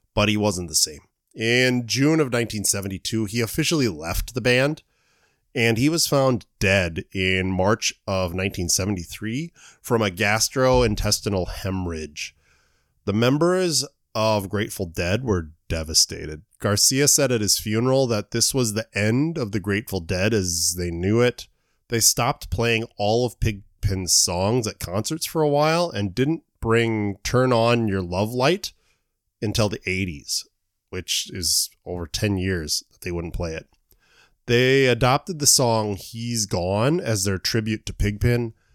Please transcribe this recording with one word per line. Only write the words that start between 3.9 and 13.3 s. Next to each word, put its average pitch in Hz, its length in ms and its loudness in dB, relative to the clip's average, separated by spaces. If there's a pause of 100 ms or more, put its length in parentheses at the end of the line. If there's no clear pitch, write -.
the 123 80 -4
band, 131 420 2 (720)
and 113 220 4
he 135 120 2
was 165 180 0
found 135 380 2 (140)
dead 92 520 2
in 92 400 0
March 95 420 0 (120)
of 92 280 -2
nineteen 92 360 -4
seventy-three 104 840 -4 (300)
from 117 200 0
a 104 100 2
gastrointestinal 107 1400 0
hemorrhage. 85 840 -6 (680)
The 98 80 0
members 147 720 2 (300)